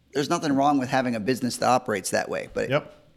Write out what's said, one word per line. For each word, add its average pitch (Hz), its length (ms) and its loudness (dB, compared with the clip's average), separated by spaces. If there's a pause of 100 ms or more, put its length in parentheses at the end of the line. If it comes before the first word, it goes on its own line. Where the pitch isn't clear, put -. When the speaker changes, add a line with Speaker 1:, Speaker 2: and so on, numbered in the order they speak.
(140)
Speaker 1:
there's 143 160 -2
nothing 165 240 0
wrong 139 260 4
with 127 80 -2
having 127 280 0
a 110 40 -2
business 120 380 -2
that 113 100 0
operates 113 440 0
that - 180 0
way, 80 240 -4
but - 160 -2
Speaker 2:
Yep. - 240 -2 (240)